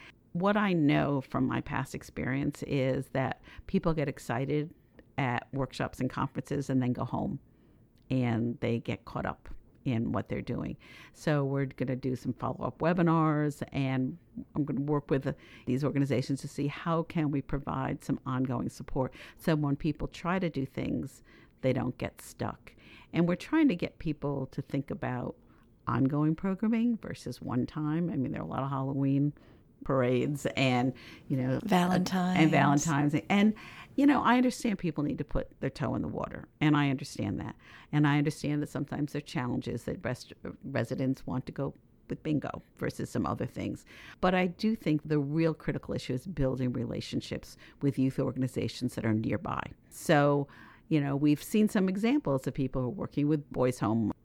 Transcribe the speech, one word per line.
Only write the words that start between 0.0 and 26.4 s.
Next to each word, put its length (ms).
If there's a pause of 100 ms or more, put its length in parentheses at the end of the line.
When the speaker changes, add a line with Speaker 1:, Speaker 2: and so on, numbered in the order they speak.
Speaker 1:
What 240
I 160
know 480
from 260
my 140
past 340
experience 720
is 420
that 340 (240)
people 260
get 160
excited 640 (480)
at 340
workshops 480
and 80
conferences 640
and 120
then 120
go 100
home 340 (680)
and 520
they 180
get 260
caught 220
up 240 (340)
in 280
what 160
they're 140
doing. 340 (380)
So 300
we're 220
gonna 300
do 200
some 180
follow-up 440
webinars, 840 (100)
and 440 (380)
I'm 100
gonna 160
work 300
with, 160
uh, 60 (340)
these 180
organizations 580
to 60
see 180
how 380
can 260
we 100
provide 640
some 220
ongoing 420
support. 460 (220)
So 200
when 200
people 320
try 300
to 120
do 160
things, 560 (400)
they 100
don't 260
get 220
stuck. 520 (400)
And 160
we're 80
trying 320
to 60
get 240
people 540
to 100
think 280
about 440 (520)
ongoing 480
programming 680